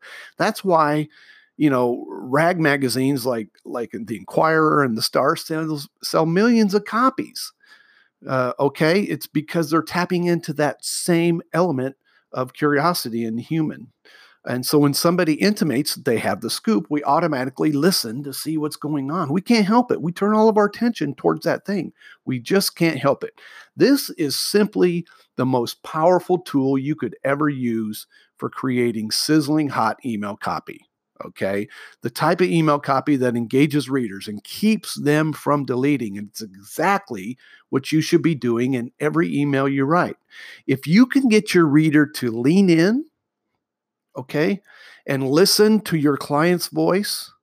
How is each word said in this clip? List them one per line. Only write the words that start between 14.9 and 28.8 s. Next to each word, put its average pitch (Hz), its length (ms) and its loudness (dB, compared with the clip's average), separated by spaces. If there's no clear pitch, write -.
somebody 170 420 2
intimates 156 600 0
that - 80 -14
they 117 140 0
have 98 240 -4
the 113 80 -6
scoop, 208 400 -2
we 147 160 -2
automatically 151 680 0
listen 143 520 -2
to 139 100 -12
see 156 240 -6
what's 151 180 -6
going 143 340 -6
on. 160 220 -4
We 185 80 0
can't 220 260 2
help 240 240 2
it. - 120 -2
We 170 100 -4
turn 208 240 0
all 220 140 6
of 208 80 2
our 208 80 6
attention 202 500 -2
towards 165 300 -2
that - 200 -2
thing. 196 280 -4
We 127 140 -4
just 190 360 0
can't 165 220 0
help 127 260 0
it. - 160 -10
This 254 320 2
is 147 280 -4
simply 185 680 0
the 131 80 0
most 127 380 -2
powerful 175 560 2
tool 135 380 0
you 139 160 -2
could 123 300 -8
ever 143 240 0
use 117 580 -4
for 127 140 -8
creating 120 600 -2